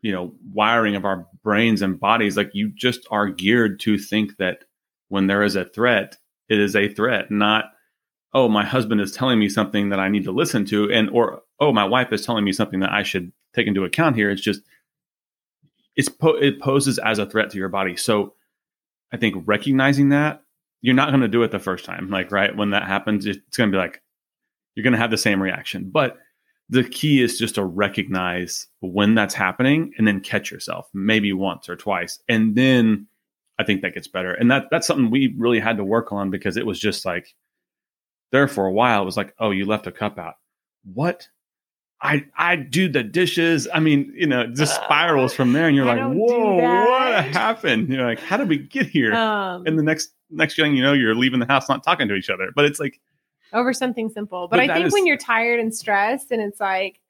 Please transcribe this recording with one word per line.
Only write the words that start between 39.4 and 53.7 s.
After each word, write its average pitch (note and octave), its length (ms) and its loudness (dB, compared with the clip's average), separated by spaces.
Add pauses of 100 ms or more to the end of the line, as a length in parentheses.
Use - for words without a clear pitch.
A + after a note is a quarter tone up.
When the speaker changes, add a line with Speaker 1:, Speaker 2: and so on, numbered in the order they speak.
Speaker 1:
you G2 160 -2
left G#2+ 220 -2
a F2+ 40 -10
cup G#2 280 -8
out." E2 160 -14 (580)
What? D3 340 -4 (720)
I, C#3+ 240 -2 (120)
I F3 180 0
do D3+ 320 -2
the C#3 160 -2
dishes. E3 680 0
I D#3+ 60 2
mean, D3 360 2
you F3 120 -2
know, B2 140 0
it A#2 140 -4
just D3 240 0
Speaker 2:
Uh, - 60 -8
Speaker 1:
spirals D3 480 2
from B2+ 180 2
there. D3+ 160 2
And D3 80 4
you're C#3 140 4
Speaker 2:
I A#2+ 60 4
Speaker 1:
like, - 40 -2
Speaker 2:
don't C3 160 -2
do F3 40 0 (140)
Speaker 1:
"Whoa, A3 220 2
what F3 60 4 (480)
Speaker 2:
that. G#3 140 2 (100)
Speaker 1:
happened?" F3+ 560 0
You're C3 160 0
like, A2+ 140 -2
"How - 180 -4
did C4 100 -2
we D3+ 120 0
get B3+ 260 -4
here?" - 300 0
Speaker 2:
Um, G3+ 500 -2
Speaker 1:
And D#3+ 140 0
the D3+ 40 2
next, D#3 300 -2 (160)
next D#3 280 -2
thing D3 180 2
you B2+ 80 2
know, C#3 100 4
you're A#2 220 4
leaving B2+ 240 2
the A#2 80 -2
house, C3+ 200 2
not - 160 -2
talking E3 240 0
to G#2 60 -2
each F#2+ 160 -4
other. F#2+ 260 -4
But D3 100 4
it's D3 140 0
like, C#3+ 200 -6 (520)
Speaker 2:
over B3 220 0